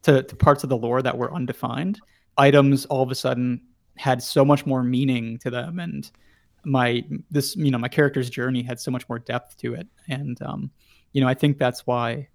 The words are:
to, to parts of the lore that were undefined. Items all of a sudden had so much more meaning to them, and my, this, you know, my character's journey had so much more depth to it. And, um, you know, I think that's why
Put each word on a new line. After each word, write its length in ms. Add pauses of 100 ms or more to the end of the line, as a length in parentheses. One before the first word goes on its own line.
to, 220
to 120
parts 280
of 60
the 60
lore 260
that 160
were 160
undefined. 680 (360)
Items 500
all 160
of 80
a 40
sudden 460 (340)
had 260
so 220
much 220
more 180
meaning 560
to 100
them, 300
and 320 (540)
my, 400 (260)
this, 240
you 160
know, 60
my 100
character's 420
journey 320
had 200
so 100
much 160
more 120
depth 380
to 160
it. 140 (220)
And, 320
um, 300 (420)
you 80
know, 80
I 40
think 240
that's 300
why 480